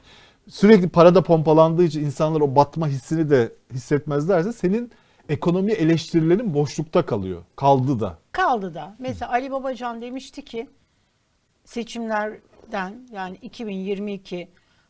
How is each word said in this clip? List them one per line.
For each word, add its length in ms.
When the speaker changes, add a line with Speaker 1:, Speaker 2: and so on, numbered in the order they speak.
Speaker 1:
sürekli 420
para 260
da 80
pompalandığı 600
için 220
insanlar 360
o 140
batma 320
hissini 420
de 220
hissetmezlerse 800
senin 380
ekonomi 420
eleştirilerin 840
boşlukta 520
kalıyor. 360
Kaldı 440
da. 180
Speaker 2:
Kaldı 420
da. 260
Mesela 320
Ali 200
Babacan 500
demişti 440
ki 240
seçimlerden 1500
yani 300
iki 260
bin 80
yirmi 380
iki 360